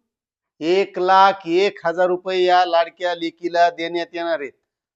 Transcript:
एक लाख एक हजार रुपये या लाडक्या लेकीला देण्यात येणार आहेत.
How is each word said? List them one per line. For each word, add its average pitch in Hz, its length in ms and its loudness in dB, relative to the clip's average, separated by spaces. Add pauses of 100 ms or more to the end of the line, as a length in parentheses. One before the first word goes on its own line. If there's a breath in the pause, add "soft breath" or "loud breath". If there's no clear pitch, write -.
(600)
एक 185 380 -2
लाख 190 480 4
एक 190 380 -2
हजार 170 220 0
रुपये 185 360 -2
या 180 220 4
लाडक्या 170 500 -2
लेकीला 170 560 -2
देण्यात 170 420 -6
येणार 170 260 -4
आहेत. 135 120 -10 (440)